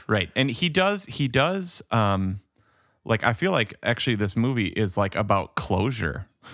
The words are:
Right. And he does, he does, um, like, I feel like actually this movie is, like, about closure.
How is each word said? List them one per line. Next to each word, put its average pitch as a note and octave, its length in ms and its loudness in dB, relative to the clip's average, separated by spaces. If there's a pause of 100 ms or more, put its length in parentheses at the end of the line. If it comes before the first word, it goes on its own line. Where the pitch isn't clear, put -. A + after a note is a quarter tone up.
Right. G2 300 2
And C3+ 120 2
he E3+ 200 -2
does, F#3+ 360 2
he - 220 -2
does, E3+ 540 0 (100)
um, G2 480 2 (640)
like, A2 180 0
I A#2+ 100 2
feel F3+ 180 -2
like B2+ 220 0 (100)
actually A#2 320 0
this G2+ 200 -2
movie A#2 320 0
is, G2 300 -2
like, G2 180 0
about G2+ 400 0
closure. G2 720 -2 (260)